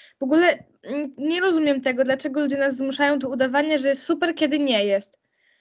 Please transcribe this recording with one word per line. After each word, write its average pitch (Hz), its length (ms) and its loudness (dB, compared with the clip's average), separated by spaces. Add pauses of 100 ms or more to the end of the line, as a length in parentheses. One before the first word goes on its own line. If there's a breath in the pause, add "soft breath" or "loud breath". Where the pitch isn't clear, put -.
(200 loud breath)
W - 40 -4
ogóle, 311 400 4 (200)
mm, 277 340 -8
nie 320 240 -2
rozumiem 311 400 2
tego, 262 220 0
dlaczego 269 380 -2
ludzie 285 160 -2
nas 277 200 0
zmuszają 277 420 0
do 254 100 -4
udawania, 277 480 0
że 269 120 0
jest 269 140 -2
super, 339 320 -2
kiedy 302 240 0
nie 240 260 2
jest. 202 360 -4 (400)